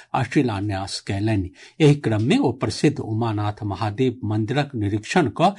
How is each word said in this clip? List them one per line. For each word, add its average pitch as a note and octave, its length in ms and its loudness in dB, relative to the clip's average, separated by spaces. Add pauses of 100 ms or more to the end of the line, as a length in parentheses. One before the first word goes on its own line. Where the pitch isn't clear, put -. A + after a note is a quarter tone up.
(140)
आ C3+ 100 0
शिलान्यास G2+ 760 -2
कयलनि। G2+ 500 -2 (300)
एहि D3 160 8
क्रम A2+ 260 0
मे D#3+ 160 2
ओ C#3+ 140 2
प्रसिद्ध B2 460 0
उमानाथ G#2+ 680 -2
महादेव G#2+ 600 -2
मंदिरक A2 500 -2
निरीक्षण G#2+ 540 0 (120)
कऽ F3 180 4